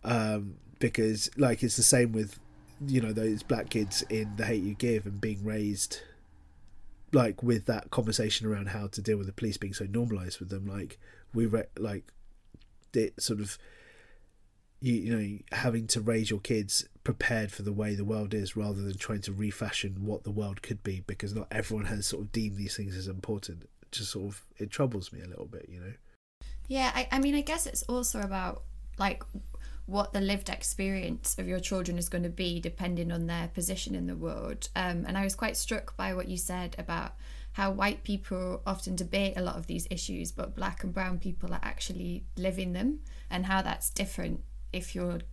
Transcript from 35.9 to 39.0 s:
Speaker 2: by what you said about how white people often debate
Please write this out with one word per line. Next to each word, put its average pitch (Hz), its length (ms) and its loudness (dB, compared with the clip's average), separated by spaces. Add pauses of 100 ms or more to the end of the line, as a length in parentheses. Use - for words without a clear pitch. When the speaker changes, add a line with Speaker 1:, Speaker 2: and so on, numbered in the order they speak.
Speaker 2:
by 190 160 -2
what 180 160 -4
you 180 80 -2
said 180 400 -2
about 170 380 -4 (380)
how 196 180 2
white 196 320 2
people 190 600 -2
often 190 300 -2
debate 190 400 2